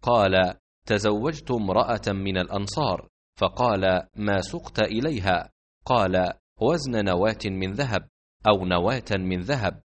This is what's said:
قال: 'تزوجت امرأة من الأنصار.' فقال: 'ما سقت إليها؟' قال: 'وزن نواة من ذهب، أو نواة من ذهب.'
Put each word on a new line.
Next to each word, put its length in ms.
قال: 520
'تزوجت 640
امرأة 580
من 300
الأنصار.' 720
فقال: 760
'ما 240
سقت 400
إليها؟' 680
قال: 460
'وزن 440
نواة 420
من 260
ذهب، 360
أو 160
نواة 480
من 280
ذهب.' 500